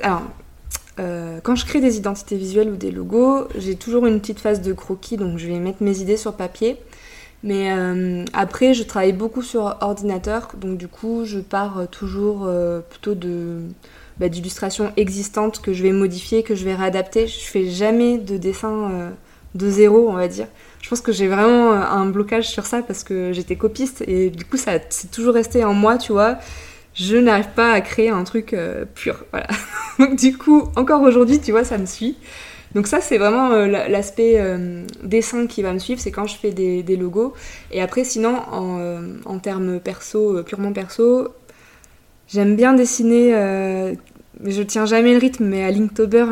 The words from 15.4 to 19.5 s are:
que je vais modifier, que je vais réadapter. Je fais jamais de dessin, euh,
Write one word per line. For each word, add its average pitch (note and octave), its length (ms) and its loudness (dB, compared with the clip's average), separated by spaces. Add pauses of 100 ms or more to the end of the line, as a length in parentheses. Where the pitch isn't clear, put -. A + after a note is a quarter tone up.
que G3 120 -4
je F#3 100 -4
vais F#3+ 100 4
modifier, G3 500 0
que A3+ 120 -4
je F#3 100 -4
vais F#3+ 100 -2
réadapter. F#3+ 520 0
Je - 140 -10
fais F#3+ 280 -2
jamais A3+ 500 2
de G3 180 -6
dessin, G3+ 540 -4
euh, F3+ 200 -6 (440)